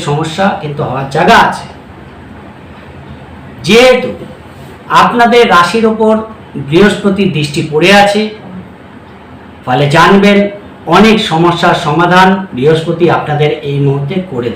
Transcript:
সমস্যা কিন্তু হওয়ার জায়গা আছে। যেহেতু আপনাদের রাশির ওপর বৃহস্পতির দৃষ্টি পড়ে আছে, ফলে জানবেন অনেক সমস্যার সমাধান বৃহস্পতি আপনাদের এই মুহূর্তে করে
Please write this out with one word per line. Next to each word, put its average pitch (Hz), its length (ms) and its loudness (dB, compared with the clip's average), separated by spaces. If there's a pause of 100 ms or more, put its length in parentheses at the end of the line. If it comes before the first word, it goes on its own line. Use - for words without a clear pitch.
সমস্যা 160 380 -2 (160)
কিন্তু 147 260 -8
হওয়ার 127 260 -8
জায়গা 208 220 2 (100)
আছে। - 200 -8 (2000)
যেহেতু 226 420 4 (960)
আপনাদের 240 400 4 (120)
রাশির 226 380 2
ওপর 220 220 0 (540)
বৃহস্পতির 190 680 2
দৃষ্টি 151 240 -4 (100)
পড়ে 160 200 2 (120)
আছে, 202 180 0 (1400)
ফলে 135 200 -2 (120)
জানবেন 196 420 4 (580)
অনেক 214 200 6 (140)
সমস্যার 170 440 0 (120)
সমাধান 175 420 2 (280)
বৃহস্পতি 160 480 0 (120)
আপনাদের 147 340 -2 (200)
এই 143 160 -4
মুহূর্তে 139 280 -4 (160)
করে 120 260 -6